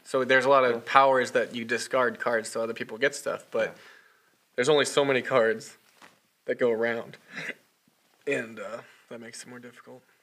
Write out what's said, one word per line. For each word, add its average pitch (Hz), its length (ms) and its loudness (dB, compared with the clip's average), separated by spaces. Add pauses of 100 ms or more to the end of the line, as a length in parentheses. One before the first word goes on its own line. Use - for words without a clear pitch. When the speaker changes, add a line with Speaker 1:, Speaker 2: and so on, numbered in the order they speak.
Speaker 1:
So 131 200 -2
there's 127 200 4
a 131 40 2
lot 135 160 6
of 120 120 2
Speaker 2:
Yeah. 117 80 -6
Speaker 1:
powers 135 480 4
that 117 220 0
you 117 100 -6
discard 117 560 -2
cards 117 280 -2
so 113 140 -4
other 113 120 -4
people 117 240 -12
get 143 160 0
stuff, - 360 -8
but 110 180 0
Speaker 2:
Yeah. - 60 -10 (840)
Speaker 1:
there's 123 120 0
only 147 160 4
so 143 200 2
many 135 180 2
cards 113 540 0 (680)
that 127 140 -4
go 123 120 2
around. 117 460 -4 (1080)
And, 117 340 -6
uh, 104 180 -12 (320)
that 117 100 -14
makes 113 220 -18
it - 60 -20
more 123 100 -18
difficult. 120 440 -20 (200)